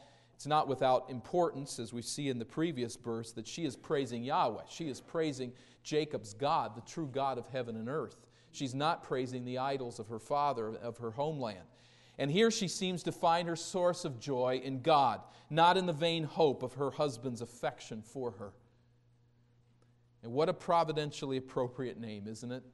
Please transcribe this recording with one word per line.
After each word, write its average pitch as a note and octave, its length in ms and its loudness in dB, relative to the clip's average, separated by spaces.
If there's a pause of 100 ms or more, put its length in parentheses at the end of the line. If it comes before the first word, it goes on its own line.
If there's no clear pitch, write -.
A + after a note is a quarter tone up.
(360)
it's - 100 -14
not D3+ 220 4
without B2+ 420 4
importance, C#3 720 0
as A2+ 140 -8
we A#2+ 80 -4
see D3 260 -4
in B2 120 0
the A2+ 60 -6
previous C3 520 -2
verse, A2+ 340 -6
that A2 160 -10
she - 160 -6
is C3 140 -2
praising B2+ 440 -2
Yahweh. B2+ 460 0
She E3 220 -6
is A#2+ 100 -8
praising C3+ 540 -4 (300)
Jacob's D3+ 500 -2
God, C3 420 0
the A#2+ 60 -12
true D#3+ 260 -8
God C3 300 -2
of A#2 100 -8
heaven A#2 300 -6
and A2 100 -6
earth. C3+ 400 -6 (240)
She's C3 240 -6
not D3+ 260 0
praising B2+ 440 -4
the B2+ 140 -4
idols C3 380 -4
of A2 120 -10
her A#2 100 -8
father, B2 560 0
of A#2 220 -8
her A#2 140 -6
homeland. B2 580 -4 (500)
And C#3 100 0
here G#3+ 220 6
she G#3 160 0
seems F#3 360 -2
to D#3+ 80 -2
find E3+ 360 4
her E3+ 80 0
source F3 500 0
of B2+ 140 -6
joy B2+ 440 2
in C3+ 180 -4
God, B2+ 400 6 (280)
not E3 260 8
in F#3 120 2
the E3+ 60 2
vain E3 320 2
hope C#3+ 360 4
of B2+ 140 -4
her C3+ 160 0
husband's B2 500 -2
affection A#2+ 600 -8
for B2 280 -6
her. G2+ 220 -12 (1700)
And A#2 100 -12
what D#3 180 4
a F3 40 2
providentially D3+ 840 0
appropriate B2+ 640 -2
name, G#2+ 280 -8
isn't A2+ 240 -8
it? B2+ 120 -8 (100)